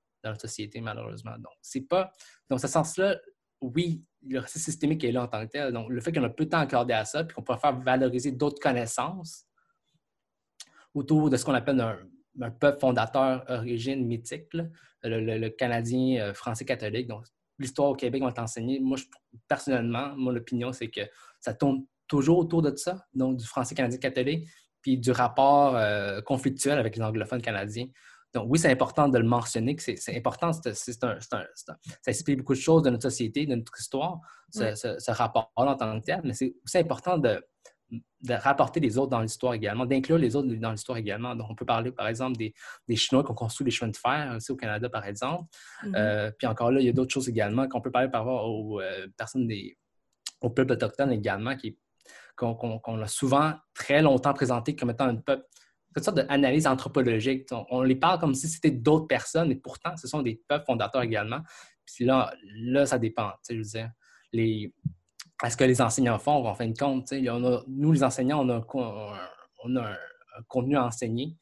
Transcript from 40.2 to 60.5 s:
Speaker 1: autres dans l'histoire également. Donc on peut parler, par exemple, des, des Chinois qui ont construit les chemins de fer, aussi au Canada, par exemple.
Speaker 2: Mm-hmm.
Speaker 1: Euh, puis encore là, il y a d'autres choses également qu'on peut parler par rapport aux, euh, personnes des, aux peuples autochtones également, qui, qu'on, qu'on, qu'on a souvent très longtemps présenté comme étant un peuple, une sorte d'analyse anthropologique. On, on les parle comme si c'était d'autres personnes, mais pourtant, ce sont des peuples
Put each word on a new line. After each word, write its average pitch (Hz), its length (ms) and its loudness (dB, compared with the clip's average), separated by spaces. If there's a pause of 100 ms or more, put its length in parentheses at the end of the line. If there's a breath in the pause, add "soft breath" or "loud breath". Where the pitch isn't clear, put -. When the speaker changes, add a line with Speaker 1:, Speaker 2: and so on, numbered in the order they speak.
Speaker 1:
autres 139 200 2
dans 113 160 -2
l'histoire 110 260 -6
également. 113 400 -4
Donc 110 140 -8
on 113 40 -12
peut 117 120 -10
parler, 117 260 0
par 107 160 -4
exemple, 123 300 -4
des, 110 160 -6 (340 loud breath)
des 117 80 0
Chinois 131 260 4
qui - 80 -4
ont 117 40 -6
construit 117 320 -4
les 123 40 2
chemins 117 200 -2
de 107 60 -6
fer, 135 400 -2
aussi 110 140 -8
au 127 60 -6
Canada, 110 320 -4
par 104 180 -6
exemple. 131 380 -4 (400 loud breath)
Speaker 2:
Mm-hmm. 202 120 -4
Speaker 1:
Euh, 107 400 2
puis - 100 -2
encore 117 240 0
là, 135 100 4
il 131 60 6
y - 20 6
a 120 40 4
d'autres 127 200 2
choses 127 160 -2
également 113 400 2
qu'on 127 140 -4
peut 131 80 -6
parler 131 180 2
par 120 160 -2
rapport 117 260 -2
aux, 107 300 -6
euh, 95 260 -6 (100)
personnes 117 300 -2
des, 98 300 -6 (640)
aux 120 100 0
peuples 131 220 2
autochtones 123 400 0
également, 107 420 -2
qui, 117 240 -10 (560 loud breath)
qu'on, 117 200 -2
qu'on, 113 240 -6
qu'on 110 240 -6
a 107 60 -6
souvent 143 440 2 (220)
très 143 260 2
longtemps 143 320 6
présenté 123 420 0
comme 127 140 -4
étant 117 160 -2
un 120 120 2
peuple, 131 280 -2 (500 soft breath)
une 156 80 -4
sorte 196 140 0
d'analyse 143 500 4
anthropologique. 131 880 2
On, 117 160 -8
on 127 140 0
les 131 140 4
parle 170 220 4
comme 156 160 2
si 147 140 -4
c'était - 220 2
d'autres 151 360 4
personnes, 147 420 0
mais 131 80 2
pourtant, - 420 -8
ce 127 100 -14
sont 151 140 -2
des 113 260 -4
peuples 151 160 0